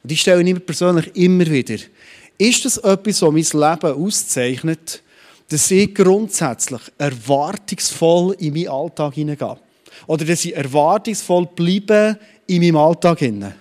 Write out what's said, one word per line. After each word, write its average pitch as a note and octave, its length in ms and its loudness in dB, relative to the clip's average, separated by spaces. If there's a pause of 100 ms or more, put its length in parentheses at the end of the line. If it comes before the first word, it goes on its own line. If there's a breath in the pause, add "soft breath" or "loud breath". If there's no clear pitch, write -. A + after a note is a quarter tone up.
und B2+ 80 -16
die D#3+ 60 -4
stelle F3+ 240 4
ich F3+ 140 2
mir F3+ 80 -4
persönlich F3 560 -2
immer F3+ 280 4
wieder, C3 300 -2 (640 loud breath)
ist A#3 260 0
das A#3+ 140 -4
etwas, G3 440 0
was D#3+ 100 4
mein D#3 400 2
Leben D#3 340 -2
auszeichnet, C3+ 960 -4 (460 soft breath)
dass D3+ 200 -2
ich G3 240 4
grundsätzlich F#3 880 0 (180)
erwartungsvoll D3+ 1400 0
in D3+ 140 -4
meinen E3 160 -4
Alltag C#3+ 460 -6
hineingehe? D3 420 -6 (480 loud breath)
Oder D#3 200 -2
dass E3 200 -2
ich E3 100 -8
erwartungsvoll F3 920 0
bleibe G#3 720 0 (260 soft breath)
in F3+ 160 0
meinem E3+ 160 4
Alltag E3 420 2
hinein? G2+ 420 -4